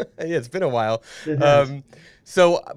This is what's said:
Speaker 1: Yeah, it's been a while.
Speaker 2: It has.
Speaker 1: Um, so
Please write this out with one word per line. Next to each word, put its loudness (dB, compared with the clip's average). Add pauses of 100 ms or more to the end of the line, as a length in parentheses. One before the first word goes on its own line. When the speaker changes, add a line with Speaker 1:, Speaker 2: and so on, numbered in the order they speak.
(180)
Speaker 1:
Yeah, -4
it's -6
been -6
a 0
while. -2 (240)
Speaker 2:
It -4
has. 4
Speaker 1:
Um, -14 (400)
so 2 (140)